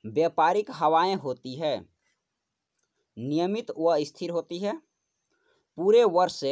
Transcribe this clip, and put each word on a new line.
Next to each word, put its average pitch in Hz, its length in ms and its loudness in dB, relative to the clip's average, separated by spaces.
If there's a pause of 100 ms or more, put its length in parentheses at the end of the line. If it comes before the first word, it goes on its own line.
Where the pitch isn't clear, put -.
व्यापारिक 160 680 0
हवाएं 160 440 2
होती 131 400 -8
है, 147 220 -2 (1400)
नियमित 170 640 -4
व 160 260 2
स्थिर 170 260 -10
होती 170 280 -6
है, 208 220 -4 (960)
पूरे 214 260 6
वर्ष 175 460 2